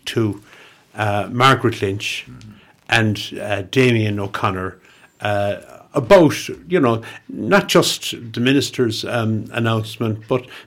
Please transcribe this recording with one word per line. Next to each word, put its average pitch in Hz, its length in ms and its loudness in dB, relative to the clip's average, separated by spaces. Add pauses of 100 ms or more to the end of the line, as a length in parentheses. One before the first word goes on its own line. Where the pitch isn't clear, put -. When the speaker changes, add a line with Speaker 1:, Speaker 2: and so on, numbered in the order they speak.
Speaker 1:
to, 113 360 -2 (540)
uh, 104 340 0
Margaret 120 500 2
Lynch - 480 -4
Speaker 2:
Mm. 123 140 -20 (460)
Speaker 1:
and, 107 520 0
uh, 101 300 -4
Damien 113 480 2
O'Connor, 95 560 -4 (460)
uh, 101 340 -2 (400)
about, 147 540 4 (220)
you 175 100 2
know, 113 220 2 (260)
not 185 400 0
just - 460 0 (180)
the 120 80 -4
minister's, 127 640 0
um, 110 480 -2
announcement, 113 760 -2
but 131 200 -2 (200)